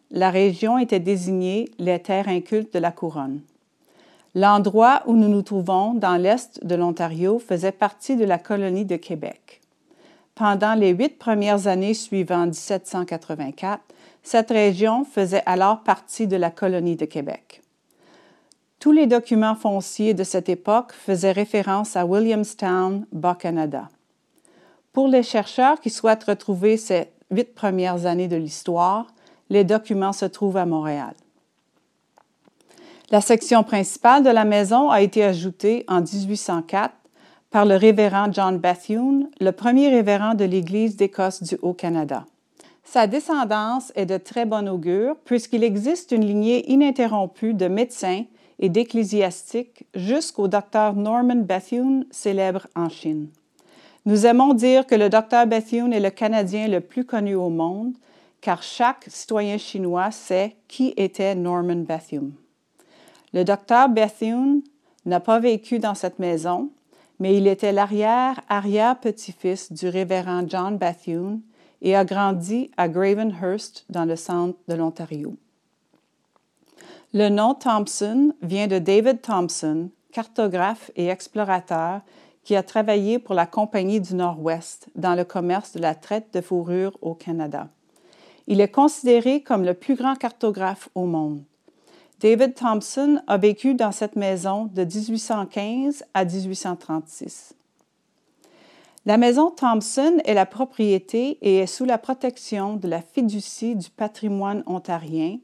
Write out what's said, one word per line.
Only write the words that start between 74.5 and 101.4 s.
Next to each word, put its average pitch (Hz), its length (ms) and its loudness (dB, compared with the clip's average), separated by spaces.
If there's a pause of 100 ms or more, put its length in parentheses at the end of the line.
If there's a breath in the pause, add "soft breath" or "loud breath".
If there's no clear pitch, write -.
de 170 60 -6
l'Ontario. 165 640 -8 (1800 loud breath)
Le 208 180 2
nom 214 260 2
Thompson 233 840 0
vient 196 260 -2
de 190 120 0
David 214 420 2
Thompson, 170 680 -4 (240)
cartographe 214 800 -2
et 175 120 -2
explorateur 185 920 -4 (420 soft breath)
qui 202 120 0
a 190 80 2
travaillé 214 560 0
pour 208 160 -6
la 170 100 2
Compagnie 214 540 -2
du 185 160 -6
Nord-Ouest 165 800 -6
dans 175 200 -2
le 175 100 0
commerce 180 480 -4
de - 60 -10
la 160 160 -2
traite 214 380 -8
de 185 80 -4
fourrure 180 600 -4
au 165 140 -8
Canada. 156 520 -8 (800 soft breath)
Il 202 140 4
est 202 100 2
considéré 262 680 4
comme 202 240 0
le 180 80 2
plus 254 220 -2
grand 262 200 -2
cartographe 202 800 -4
au 180 100 -2
monde. 151 380 -4 (760 soft breath)
David 233 340 4
Thompson 262 760 0
a 202 100 2
vécu 208 380 2
dans 214 180 0
cette 208 240 -6
maison 196 480 -2
de 185 180 -4
dix-huit 214 360 -4
cent 214 260 -4
quinze 247 580 -6 (100)
à 190 120 2
dix-huit 185 320 -6
cent 180 180 -8
trente-six. - 800 -12 (1500 soft breath)
La 208 120 4
maison 247 320 4
Thompson 269 760 0
est 214 80 2
la 196 120 4
propriété 226 960 -2